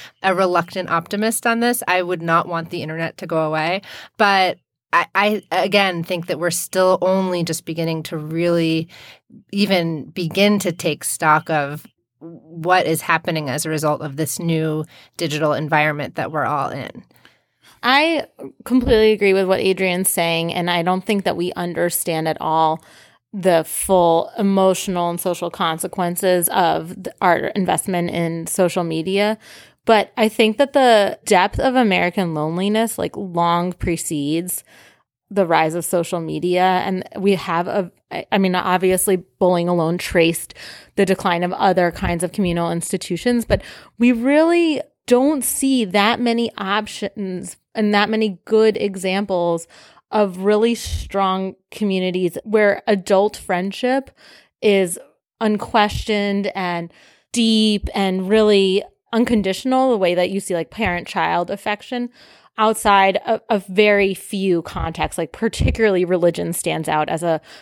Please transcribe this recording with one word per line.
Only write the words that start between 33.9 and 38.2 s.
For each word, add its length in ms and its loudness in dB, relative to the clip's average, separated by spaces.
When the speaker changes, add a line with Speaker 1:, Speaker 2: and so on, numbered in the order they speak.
Speaker 2:
the 160 0
rise 280 2
of 100 -4
social 360 -2
media. 420 -2
And 440 0
we 160 2
have 340 -2
a, 240 -4
I, 220 -10